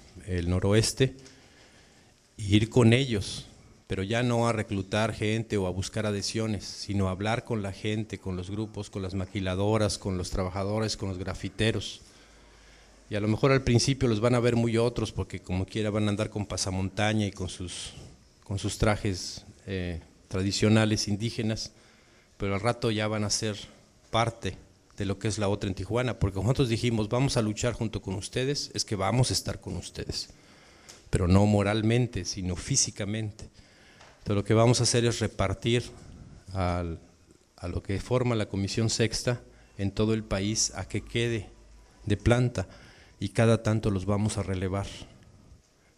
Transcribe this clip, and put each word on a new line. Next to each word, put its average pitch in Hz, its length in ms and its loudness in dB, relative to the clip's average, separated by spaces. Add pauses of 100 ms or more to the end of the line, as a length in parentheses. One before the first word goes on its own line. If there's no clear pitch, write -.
(260)
el 87 220 0
noroeste, 104 680 2 (1200)
e 117 40 -10
ir 104 280 4
con 113 220 8
ellos, 120 540 0 (420)
pero 95 160 -4
ya 117 180 0
no 117 240 2
a 117 60 2
reclutar 107 600 0
gente 107 440 -2
o 95 100 2
a 90 40 -2
buscar 95 360 -4
adhesiones, 104 580 -2
sino 98 440 -2
a - 20 2
hablar 107 340 -2
con 113 160 -4
la 95 120 -6
gente, 107 460 -6
con 92 180 -6
los 92 140 -8
grupos, 104 380 -8
con 101 140 -8
las 92 120 -6
maquiladoras, 98 840 0
con 95 180 -4
los 90 140 -4
trabajadores, 101 640 -2
con 101 120 -6
los 92 100 -6
grafiteros. 95 840 -4 (1080)
Y 104 60 -4
a 101 40 0
lo 104 60 0
mejor 110 240 4
al 135 120 4
principio 127 460 4
los 107 120 2
van 120 160 4
a 120 40 4
ver 120 140 4
muy 117 220 2
otros, 117 340 0
porque 98 300 -6
como 92 260 -2
quiera 107 240 -2
van 104 160 2
a 101 40 2
andar 104 200 -2
con 104 160 -4
pasamontaña 101 800 0
y 95 60 -4
con 90 160 -8
sus, - 460 -10 (500)
con 98 160 -4
sus - 180 -4
trajes, 104 640 0 (220)
eh, 87 340 -4 (280)
tradicionales 107 800 4
indígenas, 110 640 -4 (640)
pero 98 200 -2
al 95 40 -2
rato 117 300 0
ya 107 160 0
van 107 160 -2
a 104 80 -2
ser 107 260 -2 (540)
parte 113 460 0 (400)
de 104 80 -4
lo 95 140 -2
que 113 100 -4
es 104 100 -4
la 104 100 0
otra 101 200 -2
en 92 60 -2
Tijuana, 110 440 -2
porque 98 220 0
nosotros 123 280 2
dijimos, 113 400 0
"Vamos 123 280 0
a 123 60 2
luchar 107 300 -2
junto 110 280 -4
con 95 140 -6
ustedes", 131 600 -4
es 104 100 -2
que 107 120 -4
vamos 104 340 2
a - 20 0
estar - 280 -4
con 95 160 -8
ustedes, - 540 -8 (800)
pero 90 160 2
no 98 200 8
moralmente, 107 800 2
sino 90 320 -4
físicamente. 110 920 -4 (680)
Entonces, - 180 -2
lo 101 80 0
que 110 100 2
vamos 117 260 6
a 120 40 2
hacer 117 200 4
es 113 160 0
repartir 107 640 0 (680)
al, 87 460 -2 (580)
a 90 120 -10
lo 87 140 -4
que 98 180 -4
forma 123 340 0
la 107 140 -2
Comisión 98 400 -2
Sexta 117 540 -2 (360)
en 98 120 -2
todo 110 240 2
el 110 80 -2
país 107 520 -2
a 101 120 -6
que 104 160 -4
quede 117 460 -2 (580)
de 104 100 2
planta, 120 520 2 (500)
y 101 120 -4
cada 113 320 4
tanto 107 280 2
los 92 160 -2
vamos 101 320 0
a 98 40 -2
relevar, 95 440 -2 (1120)